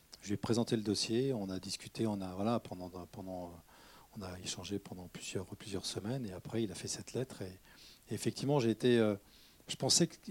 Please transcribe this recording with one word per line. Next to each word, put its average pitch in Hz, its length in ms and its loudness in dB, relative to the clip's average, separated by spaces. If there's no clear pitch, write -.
je - 60 -12
lui 101 80 0
ai - 20 -4
présenté 117 400 2
le 107 60 0
dossier, 113 500 2
on 101 160 -2
a 92 100 -4
discuté, - 480 -4
on 104 140 -2
a, 92 120 -6
voilà, 104 280 2
pendant, 90 280 -8
pendant, 92 400 -8
on 107 40 -8
a 92 180 -8
échangé 92 400 -4
pendant 90 300 -12
plusieurs, - 380 -6
plusieurs 98 380 -8
semaines, 117 400 -4
et 98 60 -6
après 113 320 -2
il 98 80 -2
a 87 40 -8
fait - 120 -8
cette - 240 -8
lettre. - 300 -4
Et, 92 180 -10
et - 40 -4
effectivement, 135 480 2
j'ai 113 80 6
été, 120 300 6
euh, 107 160 6
je - 80 -4
pensais - 320 6
que, - 80 -6